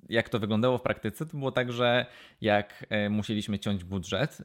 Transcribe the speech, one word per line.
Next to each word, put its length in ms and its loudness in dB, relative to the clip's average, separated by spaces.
jak 200 0
to 100 0
wyglądało 400 2
w 40 -8
praktyce, 440 -4
to 120 -10
było 140 -2
tak, 200 0
że 340 2
jak, 500 0
e, 180 2
musieliśmy 500 -2
ciąć 260 -2
budżet, 600 -4